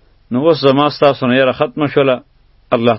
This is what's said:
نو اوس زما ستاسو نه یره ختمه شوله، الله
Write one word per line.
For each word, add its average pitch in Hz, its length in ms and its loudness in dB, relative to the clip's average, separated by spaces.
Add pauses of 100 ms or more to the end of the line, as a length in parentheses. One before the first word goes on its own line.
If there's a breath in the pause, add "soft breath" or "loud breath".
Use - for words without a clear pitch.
(300)
نو 117 100 -4
اوس 156 240 2
زما 139 240 2
ستاسو 143 380 0
نه 123 100 0
یره 131 160 2
ختمه 151 340 -4
شوله، 135 300 0 (560)
الله 117 260 0